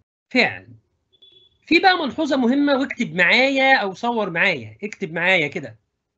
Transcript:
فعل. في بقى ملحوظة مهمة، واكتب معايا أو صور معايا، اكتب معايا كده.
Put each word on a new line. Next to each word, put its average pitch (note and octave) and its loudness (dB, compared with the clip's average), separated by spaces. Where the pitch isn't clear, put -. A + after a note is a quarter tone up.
فعل. G#2 -2
في E4 2
بقى F#4 4
ملحوظة D4+ -2
مهمة، C#4 2
واكتب A#3 -4
معايا C4 2
أو G3 -6
صور A3+ -4
معايا، E3 -2
اكتب G3 -10
معايا E3+ 0
كده. C3+ -12